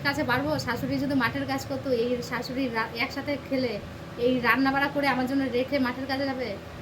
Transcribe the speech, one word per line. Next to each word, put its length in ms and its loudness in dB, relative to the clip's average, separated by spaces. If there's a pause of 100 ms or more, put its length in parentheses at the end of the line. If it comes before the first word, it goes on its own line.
কাছে 200 2
পারবো? 340 2
শাশুড়ি 400 -2
যদি 160 0
মাঠের 320 2
কাজ 220 -2
করতো, 220 -2
এই 320 2
শাশুড়ি 460 -2
রা-, 300 -2
একসাথে 380 -2 (140)
খেলে, 280 0 (400)
এই 220 4
রান্না 320 4
বাড়া 160 2
করে 200 2
আমার 180 2
জন্য 260 2
রেখে 260 2
মাঠের 280 -2
কাজে 200 0
যাবে? 300 -2 (260)